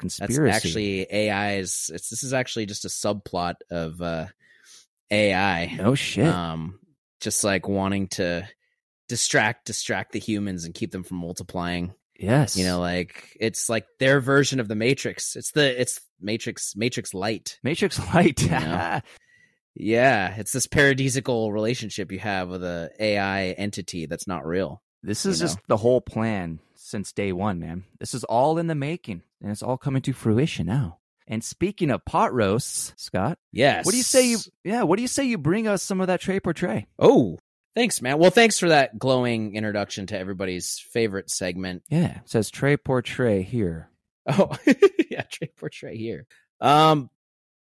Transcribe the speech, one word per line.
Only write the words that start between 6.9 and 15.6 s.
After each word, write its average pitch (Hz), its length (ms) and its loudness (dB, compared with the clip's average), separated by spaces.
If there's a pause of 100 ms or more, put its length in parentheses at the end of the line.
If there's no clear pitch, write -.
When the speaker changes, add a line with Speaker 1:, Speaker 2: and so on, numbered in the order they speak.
Speaker 1:
just, - 240 -2
like, 95 240 0
wanting 98 420 0
to 87 380 -2 (640)
distract, 117 560 0
distract - 480 -6
the 110 60 -4
humans 101 460 -4
and 85 80 -12
keep - 180 -8
them 92 120 -8
from 92 140 -10
multiplying. 87 760 -6 (240)
Speaker 2:
Yes. 113 380 2
Speaker 1:
You 92 100 2
know, 90 140 0
like, 87 600 -6
it's 110 280 -2
like 113 200 -2 (120)
their 135 220 6
version 135 380 4
of 110 80 -2
the 107 80 -4
Matrix. 113 600 -2
It's - 160 -8
the, 135 300 2